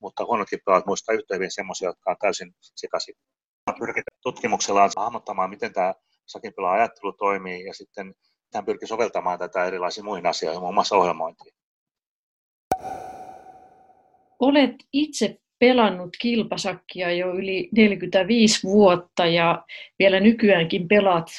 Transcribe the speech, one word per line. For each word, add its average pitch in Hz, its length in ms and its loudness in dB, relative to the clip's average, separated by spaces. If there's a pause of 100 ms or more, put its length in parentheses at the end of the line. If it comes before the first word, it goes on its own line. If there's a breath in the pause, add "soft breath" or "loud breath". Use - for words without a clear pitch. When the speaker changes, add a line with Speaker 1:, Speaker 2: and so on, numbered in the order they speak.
Speaker 1:
mutta 98 240 -10
huonotkin 101 420 -4
pelaajat 92 200 4
muistaa 101 280 -4
yhtä 104 200 -6
hyvin 90 160 -4
semmoisia, 95 380 -8
jotka - 220 -6
on 87 100 -4
täysin 90 400 -4
sekaisin. - 540 -10 (640)
Pyrkii 117 240 -6 (200)
tutkimuksellaan 104 760 0
hahmottamaan, 98 540 -6
miten 101 220 -10
tämä 92 220 -2 (320)
sakin 104 300 -16
pelaajan 95 240 0
ajattelu 104 320 -4
toimii, 92 520 -4
ja 95 100 -14
sitten 95 400 -18 (400)
hän 104 100 -6
pyrkii 104 240 -6
soveltamaan 92 500 -4
tätä 90 260 -4
erilaisiin 90 400 -6
muihin 95 220 -8
asioihin, 85 360 -6
muun 92 120 -8
muassa 104 220 0
ohjelmointiin. 82 580 -2 (2750)
Speaker 2:
Olet 277 340 4 (180)
itse 285 460 -2 (200)
pelannut 208 640 4
kilpasakkia 185 920 -4
jo 175 220 -2
yli 190 420 -4
neljäkymmentäviisi 202 840 4
vuotta 185 640 4
ja 170 380 2 (340 loud breath)
vielä 190 220 4
nykyäänkin 214 680 4
pelaat 196 400 2 (100)